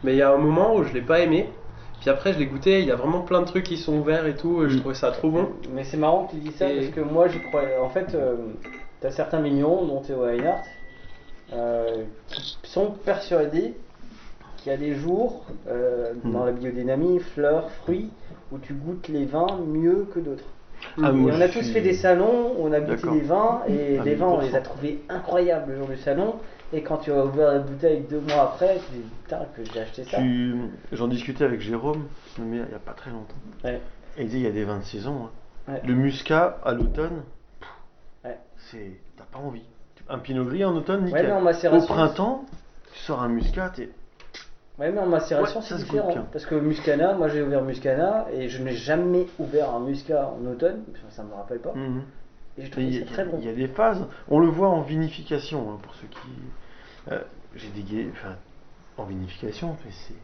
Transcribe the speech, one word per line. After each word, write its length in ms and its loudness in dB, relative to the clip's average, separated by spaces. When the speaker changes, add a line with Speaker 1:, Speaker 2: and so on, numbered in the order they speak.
Speaker 1:
mais 100 4
il 20 6
y 60 8
a 100 8
un 60 8
moment 360 6
où 100 4
je 100 -4
l'ai 80 -2
pas 180 6
aimé. 300 4
Puis 80 0
après, 240 4
je 60 0
l'ai 80 2
goûté, 340 4
il 60 2
y 40 2
a 60 4
vraiment 240 0
plein 220 4
de 40 0
trucs 180 0
qui 120 -2
sont 220 0
ouverts 280 2
et 80 0
tout, 300 2
et 60 4
je 60 4
Speaker 2:
Mm. 40 4
Speaker 1:
trouvais 140 -4
ça 160 2
trop 180 0
bon. 220 2
Speaker 2:
Mais 140 -6
c'est 140 -4
marrant 260 4
que 80 -8
tu 60 -8
dis 140 -8
ça, 180 0
Speaker 1:
Et 100 0
Speaker 2:
parce 120 0
que 100 -4
moi, 260 6
je 120 -2
crois, 200 0
en 80 0
fait, 240 -2
euh, 220 2
t'as 80 -2
certains 320 -2
vignerons, 440 4
dont 140 -2
Théo 220 -4
Reinhardt, 400 0
euh, 520 0
qui 80 -16
sont 200 2
persuadés 720 2
qu'il 160 -4
y 20 2
a 40 -2
des 160 -2
jours, 500 0
euh, 460 0
Speaker 3:
Mm. 80 0
Speaker 2:
dans 140 0
la 60 2
biodynamie, 680 2
fleurs, 500 2
fruits, 260 0
où 60 -8
tu 160 -10
goûtes 360 -6
les 180 0
vins 400 0
mieux 480 4
que 60 -2
d'autres. 240 -6
Speaker 3:
Ah, 80 6
Speaker 2:
Et 20 6
Speaker 3:
moi, 200 6
Speaker 2:
on 40 2
Speaker 3:
je 60 6
Speaker 2:
a 60 8
tous 140 0
Speaker 3:
suis 100 -2
Speaker 2:
fait 100 4
des 120 6
salons, 640 4
on 140 2
a 80 4
goûté 160 0
Speaker 3:
d'accord. 180 -2
Speaker 2:
des 60 6
vins, 480 2
et 300 2
Speaker 3:
Ah, 60 0
Speaker 2:
les 80 2
Speaker 3:
mais 40 4
Speaker 2:
vins, 120 2
on 120 4
les 140 0
a 60 4
Speaker 3:
pour 80 -10
cent. 40 -10
Speaker 2:
trouvés 380 -6
incroyables 640 2
le 60 -6
jour 100 -4
du 100 -6
salon, 380 0
et 100 -2
quand 160 -4
tu 140 -6
as 120 4
ouvert 280 4
la 80 4
bouteille 400 2
deux 100 -2
mois 220 2
après, 440 2
tu 120 -10
dis, 60 -10
putain, 160 -8
que 60 -10
j'ai 80 -6
acheté 240 -8
ça. 140 -4
Speaker 3:
Tu... 360 2
j'en 160 -2
discutais 360 0
avec 160 2
Jérôme, 440 -4
le 60 -6
meilleur, 240 -4
il 40 -12
y 40 -12
a 40 -12
pas 120 -12
très 200 -14
longtemps. 220 -12
Speaker 2:
Ouais. 160 -4
Speaker 3:
Et 40 -6
il 40 -4
disait, 140 -4
il 40 0
y 40 0
a 40 0
des 120 -2
vins 140 -4
de 60 -8
saison, 420 -8
hein. 40 -8
Speaker 2:
Ouais. 140 -6
Speaker 3:
Le 80 2
muscat, 720 2
à 80 2
l'automne, 500 0
pff, 80 -16
Speaker 2:
Ouais. 140 -12
Speaker 3:
c'est, 200 -12
t'as 80 -20
pas 140 -16
envie. 240 -10
Un 80 -6
pinot 260 -2
gris 220 0
en 100 2
automne, 280 0
Speaker 2:
Ouais, 20 0
Speaker 3:
nickel. 200 4
Speaker 2:
mais 60 2
en 80 2
macération, 500 6
Speaker 3:
Au 40 2
printemps, 500 2
tu 60 -18
sors 240 -4
un 60 0
muscat, 460 0
t'es 140 -10
Speaker 2:
Ouais, 140 0
mais 80 0
en 80 0
macération, 540 2
Speaker 3:
Ouais, 40 -10
Speaker 2:
c'est 100 -6
Speaker 3:
ça 40 -4
se 60 -4
Speaker 2:
différent. 240 0
Speaker 3:
goûte 80 2
bien. 160 -6
Speaker 2:
Parce 140 -8
que 100 0
Muscana, 580 4
moi 140 2
j'ai 160 0
ouvert 180 2
Muscana 720 0
et 160 -4
je 120 -8
n'ai 120 -4
jamais 560 2
ouvert 340 0
un 60 -2
muscat 500 0
en 220 -8
automne, 400 0
parce 140 -14
que 80 -18
ça 100 -12
me 100 -12
rappelle 280 -8
pas. 140 -6
Speaker 3:
Mhm. 280 -4
Speaker 2:
Et 40 -12
je 20 -10
Speaker 3:
Mais 60 -12
Speaker 2:
trouvais 180 -2
Speaker 3:
il 80 0
y 20 -2
Speaker 2:
ça 60 -4
Speaker 3:
a, 20 -10
Speaker 2:
très 180 -4
bon. 160 -4
Speaker 3:
il 60 -8
y 20 -4
a 40 -4
des 160 -2
phases. 360 2
On 120 6
le 80 8
voit 220 4
en 120 2
vinification, 760 -4
hein, 100 -10
pour 140 -18
ceux 140 -18
qui. 100 -18
Euh, 80 -6
j'ai 140 -14
des 140 -10
gai-, 280 -6
enfin, 240 -12
en 80 -10
vinification, 800 -8
mais 80 -14
c'est 320 -12